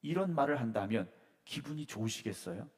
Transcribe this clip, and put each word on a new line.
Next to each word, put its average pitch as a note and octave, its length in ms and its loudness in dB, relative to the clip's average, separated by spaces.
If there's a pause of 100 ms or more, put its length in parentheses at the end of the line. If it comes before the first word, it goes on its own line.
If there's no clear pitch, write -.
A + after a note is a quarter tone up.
이런 F3 320 2
말을 C#3+ 260 4
한다면 G#2+ 500 2 (340)
기분이 D3 420 -6
좋으시겠어요? G#2+ 920 -4